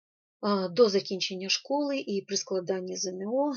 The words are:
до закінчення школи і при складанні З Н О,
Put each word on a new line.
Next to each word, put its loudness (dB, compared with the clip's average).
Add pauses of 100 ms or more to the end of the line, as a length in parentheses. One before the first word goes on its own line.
(680)
до 6
закінчення -2
школи 0
і -2
при -4
складанні -2
З -4
Н -6
О, 0